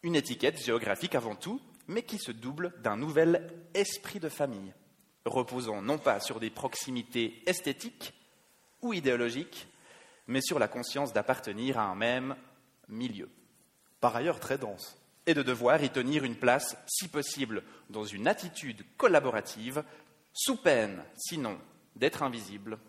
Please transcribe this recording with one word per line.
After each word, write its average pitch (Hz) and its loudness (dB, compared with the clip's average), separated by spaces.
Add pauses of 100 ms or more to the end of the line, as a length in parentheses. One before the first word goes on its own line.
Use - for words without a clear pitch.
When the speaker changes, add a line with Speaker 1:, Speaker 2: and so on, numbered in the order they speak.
Speaker 1:
Une 170 -2
étiquette 139 2
géographique 113 0
avant 113 0
tout, 226 -8 (280)
mais 214 -2
qui 214 -8
se - -8
double 139 -6 (100)
d'un 104 2
nouvel 160 4 (220)
esprit - -2
de 160 -6
famille, 104 -4 (500)
reposant 120 -2
non 127 0
pas 113 2
sur 113 -6
des 113 -4
proximités 120 -4
esthétiques - -4 (680)
ou 240 -2
idéologiques, 127 0 (600)
mais 131 0
sur 156 0
la 107 4
conscience 127 -4
d'appartenir 117 0
à 107 2
un 95 -2
même 127 0 (520)
milieu. 110 -6 (680)
Speaker 2:
Par 120 4
ailleurs 147 0
très - -2
dense. 104 -10 (240)
Speaker 1:
Et 165 6
de 143 4
devoir 127 6
y 131 0
tenir 135 0
une 117 -4
place, 127 4 (100)
si - -4
possible, 135 -4 (260)
dans 107 -6
une 104 -2
attitude 147 -4 (120)
collaborative, 131 4 (500)
sous - 0
peine, 107 4 (140)
sinon, 120 -6 (380)
d'être 139 2
invisible. 110 -6 (100)